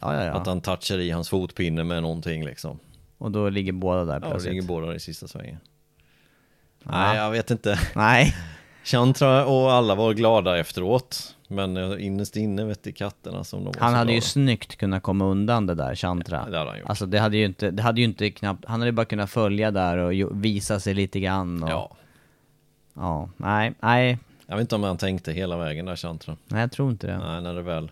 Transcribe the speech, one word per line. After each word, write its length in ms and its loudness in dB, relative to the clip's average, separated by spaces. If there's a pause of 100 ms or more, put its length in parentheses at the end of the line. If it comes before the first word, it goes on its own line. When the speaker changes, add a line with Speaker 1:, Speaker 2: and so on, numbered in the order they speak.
Speaker 1:
Ja, 140 -2
ja, 100 -2
ja. 80 -2
Speaker 2:
Att 140 -4
han 140 -2
touchar 380 -2
i 120 0
hans 180 -4
fotpinne 560 -2
med 180 -2
någonting 420 -4
liksom. 340 -10 (400)
Speaker 1:
Och 120 -6
då 180 0
ligger 240 -2
båda 320 0
där 180 -2
Speaker 2:
Ja, 80 -8
Speaker 1:
plötsligt. 240 -4
Speaker 2:
ligger 140 -4
båda 260 -4
i 60 -10
sista 280 -14
svängen. 300 -14 (1300)
Speaker 1:
Ja. 60 -10
Speaker 2:
Nej, 260 2
jag 140 0
vet 200 0
inte. 280 0 (160)
Speaker 1:
Nej. 400 6 (500)
Speaker 2:
Chantra 600 4
och 260 4
alla 220 6
var 200 4
glada 440 4
efteråt. 760 -2 (160)
Men, 260 -4
eh, 300 -4
innerst 300 -4
inne 280 -2
vet 220 -6
i 60 -8
katterna 520 -8
som 200 -10
de 80 -6
var 80 -10
Speaker 1:
Han 120 4
Speaker 2:
så 40 4
Speaker 1:
hade 160 4
ju 60 4
Speaker 2:
glada. 80 0
Speaker 1:
snyggt 500 2
kunnat 260 0
komma 220 2
undan 420 2
det 80 0
där, 200 -2
Chantra. 500 -2
Speaker 2:
Ja, 60 -8
det 80 -2
hade 120 -4
han 80 -10
gjort. 100 -8
Speaker 1:
Alltså, 180 -2
det 120 2
hade 180 4
ju 80 6
inte, 260 0
det 120 -2
hade 180 4
ju 40 6
inte 260 0
knappt, 340 -4
han 160 -4
hade 120 2
bara 140 0
kunnat 240 -2
följa 400 2
där 280 2
och 160 2
ju-, 180 0
visa 480 0
sig 140 -2
lite 260 0
grann 420 -2
och 80 -2
Speaker 2:
Ja. 240 -6 (1040)
Speaker 1:
Ja, 360 -4
nej, 440 0
nej. 380 4 (280)
Speaker 2:
Jag 100 -8
vet 40 0
inte 140 -2
om 80 0
han 140 -2
tänkte 360 -4
hela 240 -4
vägen 300 -6
där, 100 -8
Chantra. 400 -10 (120)
Speaker 1:
Nej, 120 -2
jag 120 -2
tror 180 -2
inte 160 -6
det. 120 -4
Speaker 2:
Nej, 240 -6
när 120 -6
det 80 -6
väl 300 -6